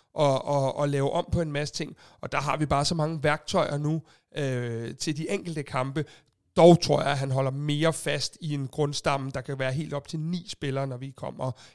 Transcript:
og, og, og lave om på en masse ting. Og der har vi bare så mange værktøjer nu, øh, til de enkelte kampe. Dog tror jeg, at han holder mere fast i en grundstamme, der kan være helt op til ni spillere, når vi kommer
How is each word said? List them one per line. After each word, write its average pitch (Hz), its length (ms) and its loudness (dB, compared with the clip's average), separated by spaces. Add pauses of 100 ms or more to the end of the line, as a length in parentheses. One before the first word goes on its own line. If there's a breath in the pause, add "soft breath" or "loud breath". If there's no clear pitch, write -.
(140)
og, 139 320 2
og, 139 300 0
og 147 140 0
lave 139 220 0
om 175 200 -2
på 170 100 2
en 160 100 -4
masse 147 220 -4
ting. 151 220 -8 (260 soft breath)
Og - 100 -10
der 139 60 -2
har 143 200 0
vi 151 80 0
bare 143 200 0
så 175 100 0
mange 156 280 -2
værktøjer 151 540 0
nu, 151 240 -2 (360 soft breath)
øh, 123 580 -4
til 147 220 -4
de 160 120 -6
enkelte 170 340 -6
kampe. 131 420 -4 (500 soft breath)
Dog 170 260 12
tror 147 200 2
jeg, 139 100 2
at 143 60 0
han 135 140 -2
holder 131 200 0
mere 147 420 0
fast 147 480 -4
i 156 120 -4
en 139 140 -4
grundstamme, 139 640 -2
der 131 80 -6
kan 135 180 -8
være 131 140 -2
helt 151 200 -6
op 143 140 -8
til 160 120 -6
ni 170 300 -6
spillere, 135 380 -4
når 127 100 -8
vi 135 200 -12
kommer 131 340 -6 (240 loud breath)